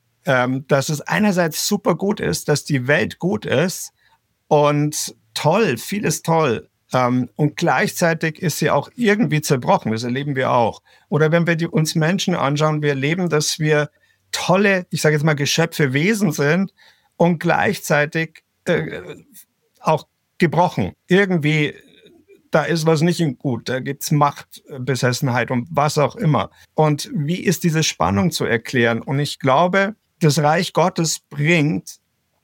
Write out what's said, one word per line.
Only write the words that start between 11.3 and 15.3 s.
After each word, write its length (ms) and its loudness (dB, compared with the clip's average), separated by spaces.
wenn 140 2
wir 100 2
die, 100 -4
uns 280 0
Menschen 400 0
anschauen, 480 0
wir 80 0
erleben, 400 -2
dass 280 -2
wir 320 0
tolle, 600 0
ich 100 -4
sage 140 2
jetzt 100 0
mal 100 2